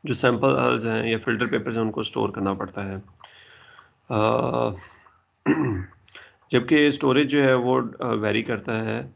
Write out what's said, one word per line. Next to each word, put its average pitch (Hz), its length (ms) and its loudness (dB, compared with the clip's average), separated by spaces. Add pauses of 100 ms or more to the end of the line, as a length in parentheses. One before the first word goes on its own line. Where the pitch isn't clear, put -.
जो 131 80 -2
samples 123 720 2
हैं 113 200 -2
या 113 120 0
filter 117 280 -2
papers 117 300 -2
हैं 113 80 0
उनको 110 180 -4
store 107 280 -2
करना 98 240 -2
पड़ता 101 280 -8
है। 98 200 -8 (1080)
अ, 110 100 0 (1300)
<clears throat> 131 340 0 (680)
जबकि 147 400 4
स्टोरेज 139 360 2
जो 143 160 2
है 131 120 6
वो, 127 460 0
अ, 127 60 -4
वेरी 107 360 0
करता 113 300 -6
है। 110 300 -4 (140)